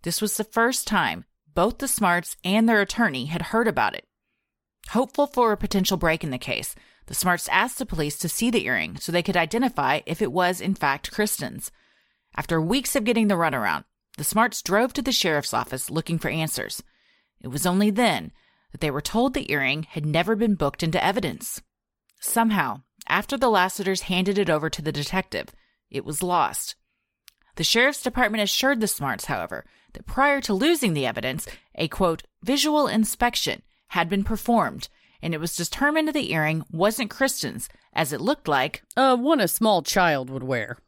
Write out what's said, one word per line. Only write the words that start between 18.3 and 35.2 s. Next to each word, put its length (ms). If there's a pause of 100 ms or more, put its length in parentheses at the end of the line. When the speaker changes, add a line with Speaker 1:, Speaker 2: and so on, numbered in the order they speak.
Speaker 1:
that 100
they 100
were 100
told 320
the 180
earring 320
had 220
never 300
been 200
booked 280
into 200
evidence. 580 (580)
Somehow, 600 (260)
after 300
the 100
Lassiters 540
handed 360
it 120
over 200
to 120
the 100
detective, 580 (400)
it 160
was 180
lost. 520 (800)
The 80
sheriff's 400
department 400
assured 380
the 60
Smarts, 380
however, 400 (280)
that 120
prior 360
to 120
losing 400
the 140
evidence, 400 (280)
a, 120
quote, 360 (200)
"visual 440
inspection" 760 (280)
had 200
been 140
performed, 680 (320)